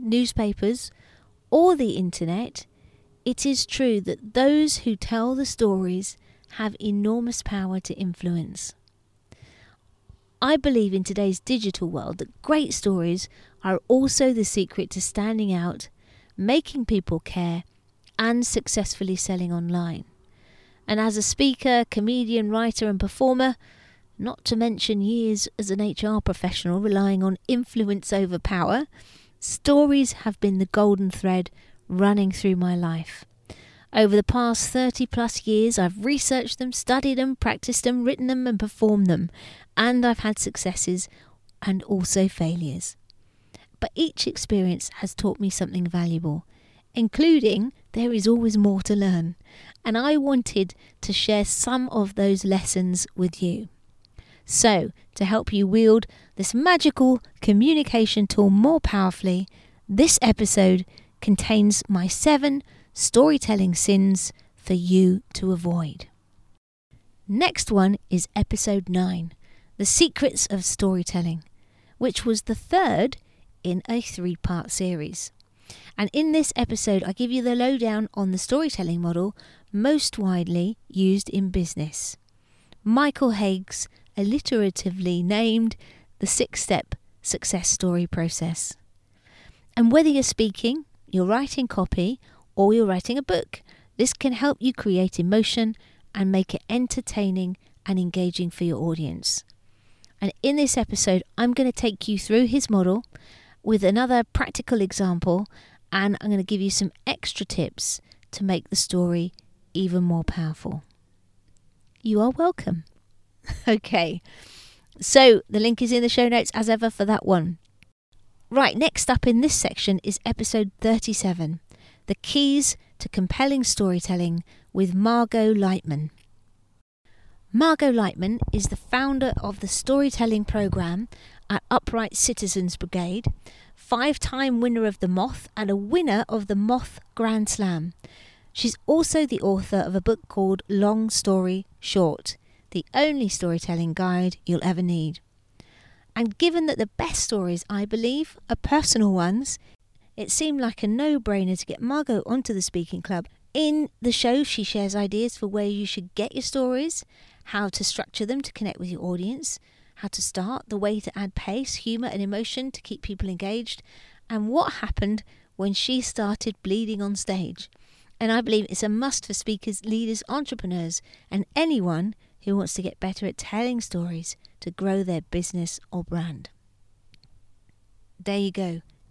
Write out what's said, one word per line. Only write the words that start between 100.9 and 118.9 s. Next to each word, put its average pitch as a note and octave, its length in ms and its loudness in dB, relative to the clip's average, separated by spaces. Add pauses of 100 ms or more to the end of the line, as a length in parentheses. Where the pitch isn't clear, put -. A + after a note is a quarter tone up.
I'm A#3+ 160 2
gonna B3+ 180 2
take - 360 -4
you G#3 100 -2
through A3+ 300 4
his B3+ 240 0
model G3 320 2 (580)
with G#3+ 220 2
another A#3+ 400 4
practical - 580 -2
example, F#3 640 0 (460)
and G3 280 0
I'm G#3 120 -4
gonna G3 100 2
give F#3+ 200 -2
you G3 100 0
some F#3 200 -2 (140)
extra - 400 -6
tips - 560 -6 (300)
to - 120 -8
make F#3 260 -2
the G3 60 -6
story F3 560 0 (440)
even F3+ 280 0
more E3+ 200 2
powerful. - 600 -6 (1160)
You G#3+ 200 2
are B3 100 4
welcome. B3+ 580 -2
<laughs> - 40 -20 (720)
Okay, F3 560 0 (800)
so C4 500 8
the G#3 120 0
link A3+ 200 0
is A#3+ 120 0
in A#3+ 80 2
the A#3+ 80 2
show A#3+ 180 4
notes A#3 260 0
as A3 160 0
ever A3+ 200 2
for G3+ 160 -2
that G#3+ 200 0
one. E3+ 340 0 (920)
Right, C4 260 4
next - 340 0